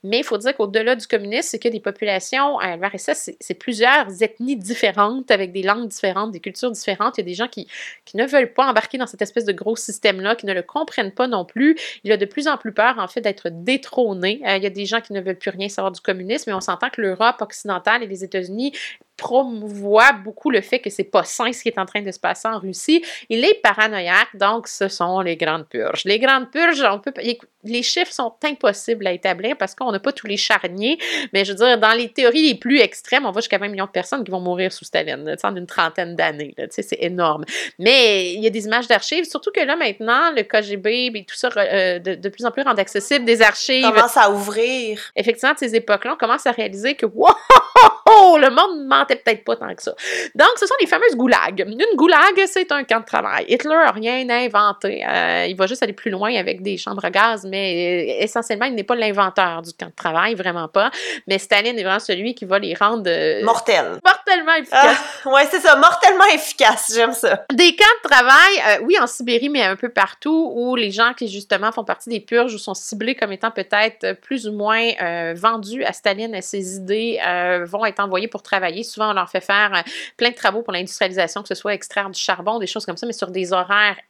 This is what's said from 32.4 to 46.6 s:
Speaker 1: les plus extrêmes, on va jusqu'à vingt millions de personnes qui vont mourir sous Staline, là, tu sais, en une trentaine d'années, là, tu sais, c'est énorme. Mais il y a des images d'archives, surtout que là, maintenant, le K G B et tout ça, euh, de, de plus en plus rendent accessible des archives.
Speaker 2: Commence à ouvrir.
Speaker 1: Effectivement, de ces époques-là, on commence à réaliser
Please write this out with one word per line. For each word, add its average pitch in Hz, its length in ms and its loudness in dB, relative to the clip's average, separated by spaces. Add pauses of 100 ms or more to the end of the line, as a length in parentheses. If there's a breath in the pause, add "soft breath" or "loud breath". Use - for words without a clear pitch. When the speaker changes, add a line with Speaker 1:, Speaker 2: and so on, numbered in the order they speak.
Speaker 1:
les 254 80 2
plus 269 240 0
extrêmes, 247 440 0
on 214 60 -2
va 196 100 -4
jusqu'à 202 180 -2
vingt 202 100 -6
millions 196 160 -6
de 196 60 -12
personnes 196 340 -6
qui 185 80 -10
vont 185 80 -4
mourir 180 320 -2
sous - 120 -18
Staline, 151 400 -4
là, 156 120 -6
tu - 60 -12
sais, 202 40 -2
en 196 80 -2
une 180 120 -10
trentaine 170 500 -4
d'années, 151 420 -4
là, - 80 -8
tu - 80 -16
sais, - 80 -8
c'est - 180 -8
énorme. 170 440 -2 (340 loud breath)
Mais 202 540 2
il 208 100 -8
y 220 60 2
a - 20 2
des 202 140 -8
images 226 240 -2
d'archives, 302 400 0
surtout 403 240 -8
que 392 80 -2
là, 285 160 0
maintenant, 254 560 0
le 240 100 0
K 214 200 0
G 202 140 -8
B 196 100 -6
et 233 420 -2
tout - 80 -14
ça, 247 200 -2
euh, 185 440 0
de, 180 160 -4
de 180 120 -8
plus 220 160 -12
en 233 60 0
plus 262 120 -6
rendent 233 180 0
accessible 220 440 -2
des 226 180 4
archives. 226 420 2
Speaker 2:
Commence 226 320 4
à 214 140 8
ouvrir. 214 840 -4
Speaker 1:
Effectivement, 226 380 0
de 294 60 -4
ces 226 180 -2
époques-là, 226 380 0
on - 20 -8
commence 247 300 -2
à 247 60 2
réaliser 214 440 -4